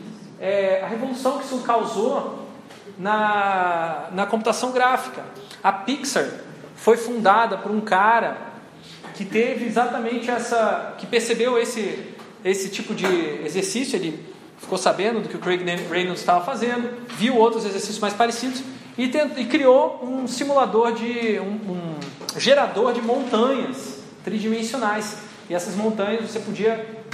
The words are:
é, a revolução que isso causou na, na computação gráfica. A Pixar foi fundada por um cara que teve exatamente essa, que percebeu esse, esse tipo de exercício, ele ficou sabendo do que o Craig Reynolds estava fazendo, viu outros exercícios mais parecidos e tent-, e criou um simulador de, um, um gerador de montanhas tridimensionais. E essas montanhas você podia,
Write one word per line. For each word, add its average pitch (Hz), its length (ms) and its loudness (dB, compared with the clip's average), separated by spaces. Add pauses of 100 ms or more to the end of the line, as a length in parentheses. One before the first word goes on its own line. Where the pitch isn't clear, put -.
(400)
é, 190 440 2
a - 20 -6
revolução 262 520 -2
que - 60 -8
isso 254 140 -4
causou - 880 0 (520)
na, 185 1120 2
na 190 140 0
computação 226 460 0
gráfica. 254 520 2 (380)
A 202 100 6
Pixar 196 560 0 (480)
foi 226 200 6
fundada 226 600 4
por 202 160 -4
um 214 80 2
cara 202 560 4 (760)
que 202 100 -8
teve 233 400 0
exatamente 233 680 0
essa, 226 680 0
que - 80 -10
percebeu 233 520 2
esse, 202 560 -4 (300)
esse 190 240 0
tipo - 260 -6
de 185 120 0 (380)
exercício, 190 520 -2
ele 165 280 -4 (340)
ficou - 200 -4
sabendo 190 420 2
do 170 80 -6
que - 80 -8
o - 40 -8
Craig 180 240 0
Reynolds 175 560 -2
estava 180 240 4
fazendo, 240 640 -4 (100)
viu 247 200 2
outros 226 280 6
exercícios 196 340 -4
mais 202 160 -2
parecidos 240 480 0 (340)
e 254 120 -2
tent-, 302 280 0
e 254 80 -4
criou 277 580 6
um 254 240 -4
simulador 240 680 2
de, 226 460 -2
um, 202 340 -6
um 170 220 -6 (440)
gerador 247 540 4
de 233 80 -2
montanhas 240 1000 0 (240)
tridimensionais. 220 920 -2 (300)
E 170 60 -4
essas 180 220 -2
montanhas 214 540 0
você 226 100 -4
podia, 220 460 -2 (280)